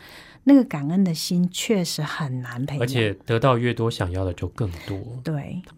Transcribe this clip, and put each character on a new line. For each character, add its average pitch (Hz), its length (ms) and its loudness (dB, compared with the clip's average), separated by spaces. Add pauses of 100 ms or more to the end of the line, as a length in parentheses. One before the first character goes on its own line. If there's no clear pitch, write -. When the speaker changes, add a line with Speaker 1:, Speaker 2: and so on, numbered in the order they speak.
(440)
Speaker 1:
那 269 100 8
个 269 120 10
感 143 240 -4
恩 185 140 4
的 180 80 2
心 175 400 0
确 196 320 0
实 156 200 -4
很 135 380 -4
难 120 260 -8
培 143 80 -6
养。 135 80 0
Speaker 2:
而 - 20 4
且 117 260 0 (140)
得 117 140 2
到 127 180 4
越 120 160 0
多， 117 160 -2
想 98 220 -2
要 92 120 -2
的 92 100 -2
就 90 160 -6
更 107 200 -4 (180)
多。 98 120 -6 (240)
Speaker 1:
对。 156 360 -6 (180)